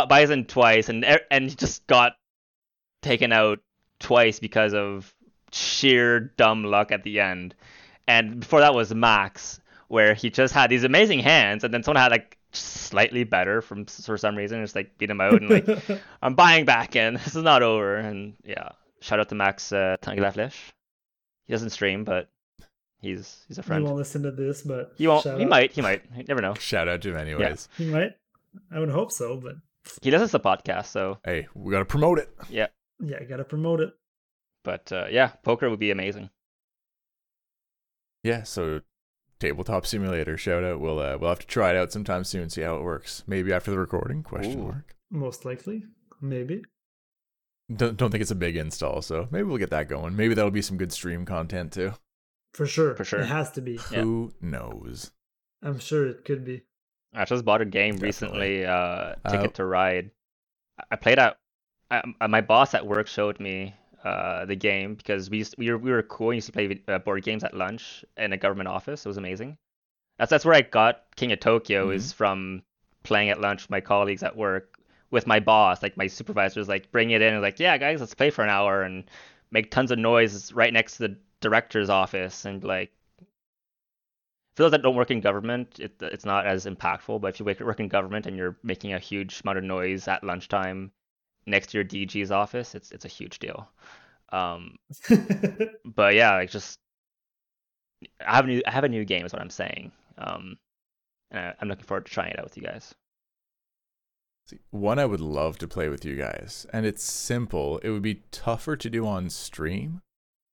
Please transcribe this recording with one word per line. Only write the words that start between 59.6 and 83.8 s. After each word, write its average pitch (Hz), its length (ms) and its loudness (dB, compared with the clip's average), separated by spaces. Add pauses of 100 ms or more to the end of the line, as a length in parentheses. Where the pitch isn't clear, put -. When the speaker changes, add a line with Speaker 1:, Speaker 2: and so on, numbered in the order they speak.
Speaker 1:
Ride. 92 460 0 (680)
I, - 120 -14
I 113 40 -4
played - 240 4
at, 117 180 6 (540)
I, 120 100 0 (200)
uh, 110 60 0
my 110 140 6
boss 113 320 6
at 107 140 0
work 104 200 0
showed 104 320 -2
me, 98 360 -8 (280)
uh, 92 420 -4
the 98 100 -4
game 98 400 -2
because 98 340 -4
we 107 80 -4
used, 107 200 -6
we 117 140 -4
were, 117 60 -2
we 127 140 -6
were 113 120 0
cool. - 240 -6
We 120 80 0
used 110 120 -8
to 107 40 -18
play 104 160 -2
vid-, 98 220 -6
uh, 95 100 0
board 98 240 -4
games 110 200 -6
at - 100 -6
lunch 98 500 -10 (140)
in 104 160 -4
a 95 40 -6
government 98 300 -2
office. 95 380 -8
It - 40 -10
was 98 80 -8
amazing. 101 400 -10 (640)
That's, 120 120 0
that's 151 120 4
where 160 120 8
I 139 60 8
got 117 420 2 (120)
King 123 160 -2
of 98 80 -2
Tokyo, 104 520 2
is 98 160 -4
Speaker 3:
Mm-hmm. - 100 -14
Speaker 1:
from 95 460 -2 (400)
playing 104 260 2
at 101 120 0
lunch 101 220 0
with - 60 -18
my 98 120 -2
colleagues 101 420 0
at - 120 -4
work 98 420 -4 (340)
with 120 160 0
my 110 120 6
boss, 104 440 4
like, 104 120 -6
my 95 120 -4
supervisor 101 520 -4
was 101 80 -6
like, 98 240 -6
"Bring 117 200 2
it 110 100 4
in." 110 140 4
I - 20 -2
was 101 60 -2
like, 98 160 -2
"Yeah, 165 180 4
guys, 143 220 0
let's 117 160 -10
play 147 160 2
for 117 120 0
an 104 60 0
hour 98 320 2
and 92 220 -6 (480)
make 107 180 0
tons 127 220 0
of 117 80 0
noise 113 540 2
right 117 200 4
next 113 240 0
to 113 100 -4
the 98 100 -8 (220)
director's 110 480 0
office." 92 580 0
And, 98 180 -10
like, 95 280 -4 (1600)